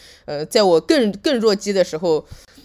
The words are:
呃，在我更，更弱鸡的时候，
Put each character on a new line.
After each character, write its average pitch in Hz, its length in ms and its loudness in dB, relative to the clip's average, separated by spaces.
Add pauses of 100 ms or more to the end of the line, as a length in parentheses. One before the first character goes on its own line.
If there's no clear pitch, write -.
(260)
呃， 147 200 -8
在 220 160 0
我 170 180 4
更， 240 380 2
更 277 200 -2
弱 214 160 2
鸡 202 160 -6
的 190 140 2
时 160 140 -6
候， 160 260 -2 (400)